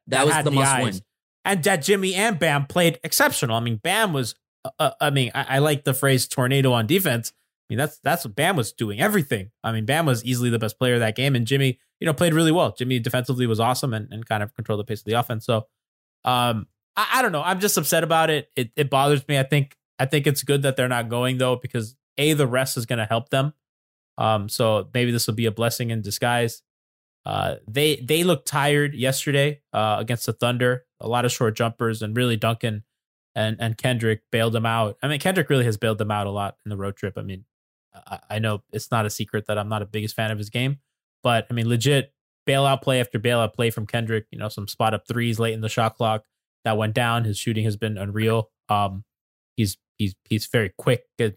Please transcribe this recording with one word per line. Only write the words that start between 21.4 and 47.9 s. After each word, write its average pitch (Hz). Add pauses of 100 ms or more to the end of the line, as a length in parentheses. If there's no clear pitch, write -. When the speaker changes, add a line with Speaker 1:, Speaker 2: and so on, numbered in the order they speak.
Speaker 2:
because, 117 (220)
A, 151
the 147
rest 127
is 117
gonna 113
help 117
them. 143 (640)
Um, 107
so 107
maybe 123
this 117
will 113
be 113
a 110
blessing 117
in 113
disguise. 120 (600)
Uh, 95 (100)
they, 143
they 151
looked 175
tired 147
yesterday, 139 (100)
uh, 107
against 110
the 117
Thunder. 123 (160)
A 110
lot 120
of 120
short 110
jumpers, 113
and 110
really 123
Duncan 113 (500)
and, 110
and 113
Kendrick 113
bailed 113
them 113
out. 113
I 135
mean, 151
Kendrick 185
really 131
has 110
bailed 110
them 107
out 104
a -
lot 101
in 104
the 101
road 98
trip. 95
I 107
mean, 95 (480)
I, - (100)
I 107
know 110 (100)
it's -
not 113
a 104
secret 104
that 104
I'm 104
not 107
a 98
biggest 107
fan 110
of 107
his 104
game, 131 (460)
but, 117
I 120
mean, 117
legit 131 (360)
bailout 135
play 131
after 120
bailout 117
play 117
from 110
Kendrick. 113
You -
know, 107
some 104
spot 110
up -
threes 117
late 113
in 113
the 107
shot 110
clock 110 (400)
that 110
went 107
down. 117
His 104
shooting 110
has 107
been 107